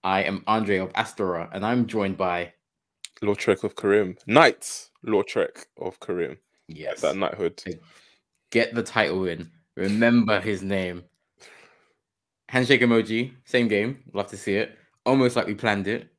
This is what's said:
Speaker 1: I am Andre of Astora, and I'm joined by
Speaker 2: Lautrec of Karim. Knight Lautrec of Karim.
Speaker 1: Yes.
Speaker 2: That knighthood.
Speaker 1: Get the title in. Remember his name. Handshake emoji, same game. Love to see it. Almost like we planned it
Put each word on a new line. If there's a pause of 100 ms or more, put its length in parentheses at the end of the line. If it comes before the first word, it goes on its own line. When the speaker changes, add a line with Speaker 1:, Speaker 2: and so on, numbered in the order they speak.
Speaker 1:
I
am
Andre
of
Astora,
and
I'm
joined
by (680)
Speaker 2:
Lautrec
of
Karim. (100)
Knight (180)
Lautrec (100)
of
Karim. (300)
Speaker 1:
Yes.
Speaker 2:
That
knighthood. (880)
Speaker 1:
Get
the
title
in. (260)
Remember
his
name. (1400)
Handshake
emoji, (100)
same
game. (120)
Love
to
see
it. (260)
Almost
like
we
planned
it (100)